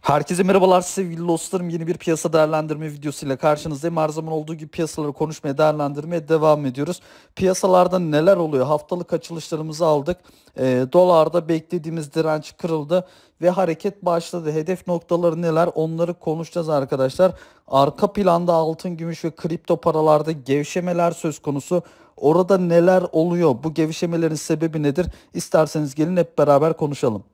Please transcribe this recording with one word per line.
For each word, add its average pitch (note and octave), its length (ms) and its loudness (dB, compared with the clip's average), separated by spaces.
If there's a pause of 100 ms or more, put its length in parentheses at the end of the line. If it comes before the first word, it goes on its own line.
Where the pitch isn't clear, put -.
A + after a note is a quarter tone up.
(100)
Herkese D3+ 320 0
merhabalar F#3 380 4
sevgili F3 480 -6
dostlarım. F3 400 -2
Yeni E3 180 -6
bir E3+ 80 -2
piyasa D#3 380 -2
değerlendirme D#3 600 0
videosuyla C#3+ 440 -6
karşınızdayım. D3+ 600 -2
Her D#3 120 0
zaman D#3+ 240 -8
olduğu D#3 220 -6
gibi D#3 160 -16
piyasaları D3+ 420 -6
konuşmaya, D3+ 460 -6
değerlendirmeye D3+ 680 -2
devam D3+ 380 2
ediyoruz. C#3+ 340 -6 (360)
Piyasalarda F#3 640 2
neler E3 380 4
oluyor? D3+ 300 0
Haftalık E3 460 -4
açılışlarımızı D#3+ 760 -6
aldık. D3+ 300 0 (420)
Ee, C3 340 0
dolarda E3 560 4
beklediğimiz D#3+ 640 -4
direnç D#3 420 -4
kırıldı E3 500 -2 (360)
ve F3 80 4
hareket F3+ 540 -4
başladı. E3+ 480 -4
Hedef D#3 340 -4
noktaları E3+ 560 -2
neler? E3 320 2
Onları D#3+ 400 -2
konuşacağız E3 540 -6
arkadaşlar. C#3 640 2 (360)
Arka C#3+ 440 2
planda F3 400 2
altın, D#3+ 440 -2
gümüş E3 280 -10
ve E3 60 -2
kripto E3+ 460 -4
paralarda D#3 560 2
gevşemeler E3+ 800 -2
söz E3 280 -6
konusu. D3+ 440 -4 (340)
Orada F3 420 4
neler F3+ 440 4 (100)
oluyor? E3 420 2 (100)
Bu D#3+ 100 -4
gevşemelerin E3 600 -2
sebebi D#3 480 -2
nedir? D3 240 0 (280)
İsterseniz D3+ 600 0
gelin D#3 220 0
hep E3+ 220 -2
beraber D3 380 4
konuşalım. C#3 580 -2